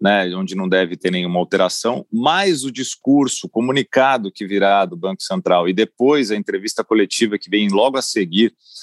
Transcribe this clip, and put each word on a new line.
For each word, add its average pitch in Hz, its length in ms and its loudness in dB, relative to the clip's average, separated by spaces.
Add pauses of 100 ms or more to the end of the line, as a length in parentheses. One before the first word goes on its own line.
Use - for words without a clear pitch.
né, 98 340 2
onde 95 200 -6
não 95 120 -4
deve 90 300 0
ter 92 120 -2
nenhuma 90 300 -2
alteração, 95 720 -2
mas 151 540 0
o 135 60 -8
discurso, 131 760 0
o - 20 -20
comunicado 131 800 0
que 101 160 -10
virá 98 380 2
do 90 140 -6
Banco 95 260 -6
Central 90 460 0
e 95 40 0
depois 120 580 0
a 107 40 -2
entrevista 101 480 -6
coletiva 104 540 0
que - 120 -20
vem 104 200 2
logo 120 280 2
a 127 40 -2
seguir 101 520 0 (300)